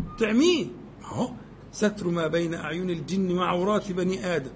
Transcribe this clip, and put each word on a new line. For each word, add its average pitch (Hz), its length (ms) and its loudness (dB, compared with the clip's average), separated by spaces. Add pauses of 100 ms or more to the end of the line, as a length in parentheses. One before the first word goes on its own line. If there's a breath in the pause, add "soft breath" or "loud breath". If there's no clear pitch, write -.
(160)
بتعميه. 240 500 4 (380)
اهو: 226 280 -4 (400)
"ستر 208 360 0
ما 170 200 2
بين 165 260 0
أعين 165 360 -4
الجن 175 480 0
وعورات 185 540 2
بني 185 440 0
آدم"، 135 200 -2